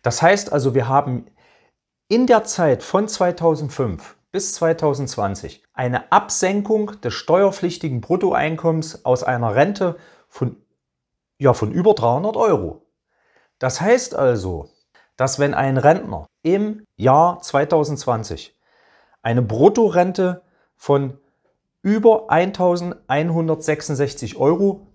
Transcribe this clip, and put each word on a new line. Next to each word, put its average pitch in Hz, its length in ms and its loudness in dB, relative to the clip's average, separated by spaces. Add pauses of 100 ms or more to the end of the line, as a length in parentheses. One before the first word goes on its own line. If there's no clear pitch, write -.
Das - 180 -2
heißt 202 320 2
also, 131 220 0
wir 123 140 0
haben 131 360 0 (840)
in 240 180 2
der 226 180 4
Zeit 151 380 0
von 208 260 -2
zweitausendfünf 156 1080 -2 (120)
bis 196 220 -6
zweitausendzwanzig 135 1200 -2
eine 123 400 -4
Absenkung 208 880 -2
des 120 140 -6
steuerpflichtigen 175 880 -2
Bruttoeinkommens 160 1040 -2
aus 127 180 0
einer 120 300 -2
Rente 180 420 0 (320)
von, - 280 -6 (800)
ja, 131 160 4
von 107 180 -4
über 190 220 4
dreihundert 147 420 0
Euro. 131 460 0 (760)
Das 127 220 -4
heißt 240 340 0
also, 95 540 -2 (480)
dass 131 220 -2
wenn 143 140 0
ein 135 240 0
Rentner 131 500 2 (160)
im 208 440 -2 (100)
Jahr 156 460 2
zweitausendzwanzig 139 1160 -2 (640)
eine 120 200 0
Bruttorente 180 960 2 (340)
von 139 440 -2 (640)
über 220 480 2
eintausendseinhundertsechsundsechzig 160 2000 -2
Euro 190 560 2